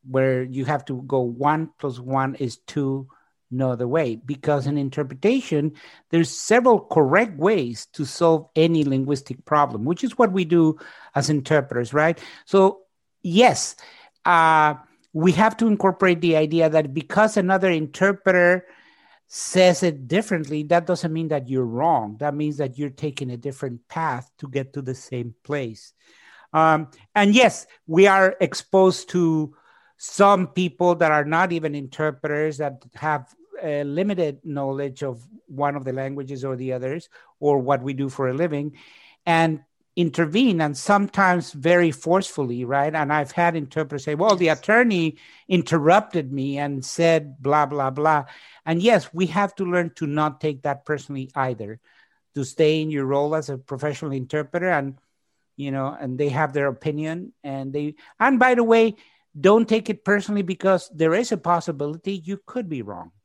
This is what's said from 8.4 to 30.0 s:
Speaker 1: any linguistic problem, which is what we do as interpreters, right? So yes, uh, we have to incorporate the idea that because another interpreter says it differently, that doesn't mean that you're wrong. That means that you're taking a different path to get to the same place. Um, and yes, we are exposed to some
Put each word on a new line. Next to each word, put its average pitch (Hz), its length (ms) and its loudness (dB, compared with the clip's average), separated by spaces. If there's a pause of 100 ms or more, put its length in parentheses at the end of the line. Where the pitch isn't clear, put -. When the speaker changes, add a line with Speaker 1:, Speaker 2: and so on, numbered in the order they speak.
Speaker 1:
any 160 300 4
linguistic 135 600 -4
problem, 135 400 0
which 170 200 -2
is 240 120 -6
what 220 140 4
we 185 140 0
do 160 340 2 (380)
as 139 120 -2
interpreters, 135 640 0
right? 156 260 2 (260)
So 190 380 4 (380)
yes, 185 540 2 (500)
uh, 160 500 4 (380)
we 165 200 2
have 220 240 2
to 233 100 0
incorporate 190 540 2
the 165 160 2
idea 160 340 2
that 151 240 0
because 208 420 0
another 190 320 2
interpreter 180 960 2 (680)
says 185 520 2
it 139 240 -4
differently, 156 560 -4
that 170 220 2
doesn't 170 260 -4
mean 160 160 -4
that 139 200 -4
you're 131 160 -2
wrong. 117 540 -2
That 143 160 -4
means 151 220 -4
that 135 220 -6
you're 143 120 -6
taking 139 400 -8
a 123 60 -10
different 123 500 -10
path 143 420 -6 (100)
to 143 100 -14
get 135 240 -6
to 143 100 -10
the 131 120 -8
same 120 400 -10 (100)
place. 131 480 -8 (600)
Um, 160 360 2 (260)
and 208 180 4
yes, 226 340 4 (200)
we 180 220 6
are 190 320 4
exposed 185 680 2
to 160 440 0 (420)
some 196 520 2